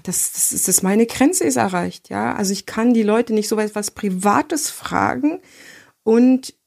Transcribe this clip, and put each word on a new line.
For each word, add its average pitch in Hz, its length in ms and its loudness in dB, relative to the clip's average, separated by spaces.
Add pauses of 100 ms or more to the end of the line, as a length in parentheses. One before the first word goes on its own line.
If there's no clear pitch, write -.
das, - 300 -4
das - 180 -2
ist, - 160 -4
das, 190 160 0
meine 208 220 4
Grenze 285 400 2
ist 254 120 0
erreicht“, 180 520 -2
ja. 208 260 -4
Also 196 160 -2
ich 196 140 -6
kann 240 280 0
die 226 100 4
Leute 220 300 2
nicht 214 140 0
so 220 80 -4
weit 214 200 -2
was 208 160 -6
Privates 202 800 -2
fragen - 720 -2 (640)
und 254 500 2 (140)